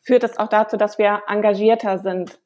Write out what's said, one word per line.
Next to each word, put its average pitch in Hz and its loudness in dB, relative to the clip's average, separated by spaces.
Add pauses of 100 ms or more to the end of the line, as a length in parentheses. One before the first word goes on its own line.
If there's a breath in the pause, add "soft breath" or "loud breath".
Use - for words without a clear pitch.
führt 247 2
das 233 -6
auch 214 -2
dazu, 220 0
dass 214 -2
wir 208 0
engagierter 208 0
sind 185 -8